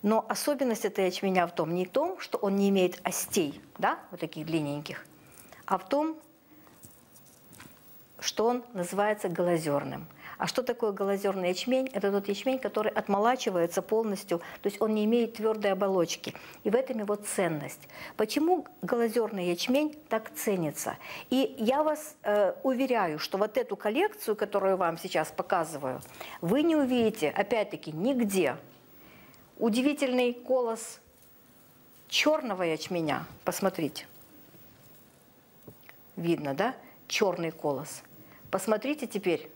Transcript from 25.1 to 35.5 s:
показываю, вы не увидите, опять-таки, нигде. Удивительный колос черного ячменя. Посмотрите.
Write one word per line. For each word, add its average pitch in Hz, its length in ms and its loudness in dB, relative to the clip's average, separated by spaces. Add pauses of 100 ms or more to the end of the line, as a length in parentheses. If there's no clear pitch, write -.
показываю, 156 720 -2 (380)
вы 226 240 4
не 330 140 4
увидите, 240 520 2
опять-таки, 202 640 -2
нигде. 196 640 2 (1000)
Удивительный 247 760 2
колос 240 680 -2 (1040)
черного 254 560 2
ячменя. 160 600 -2 (180)
Посмотрите. - 600 -2 (2000)